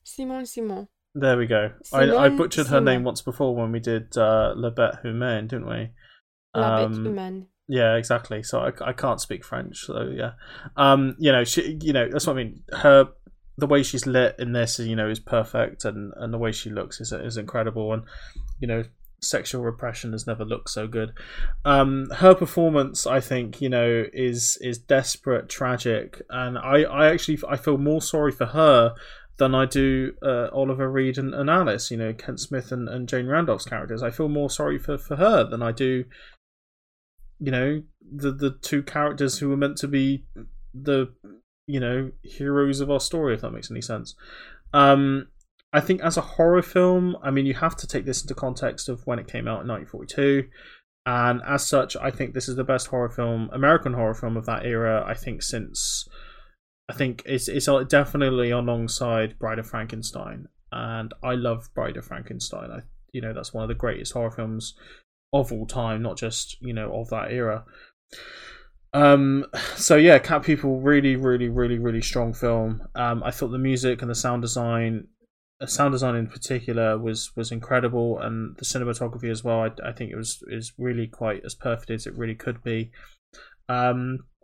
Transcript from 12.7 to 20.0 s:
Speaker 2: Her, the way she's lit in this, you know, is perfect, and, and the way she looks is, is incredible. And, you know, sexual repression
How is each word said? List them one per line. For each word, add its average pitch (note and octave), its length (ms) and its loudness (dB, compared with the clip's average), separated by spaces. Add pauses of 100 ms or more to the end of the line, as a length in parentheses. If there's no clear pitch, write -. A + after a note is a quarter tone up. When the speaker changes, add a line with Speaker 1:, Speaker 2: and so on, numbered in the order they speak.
Speaker 2:
Her, C#3 360 10 (500)
the C#3+ 80 0
way C#3+ 160 6
she's C3 240 -4
lit B2+ 320 4
in B2 140 -4
this, A#2 260 0
you A2+ 160 -4
know, G#2+ 160 0
is A2 80 -4
perfect, A2+ 640 -2
and, G#2 320 -8
and A2+ 160 -8
the A2+ 60 -6
way A2+ 140 -2
she - 180 -10
looks G#2 300 -8
is, A2+ 120 -8
is G#2+ 240 -8
incredible. A2 560 -4
And, A2+ 120 -4 (560)
you B2 80 -4
know, A2+ 160 -2 (360)
sexual B2+ 420 -4
repression A#2 500 -8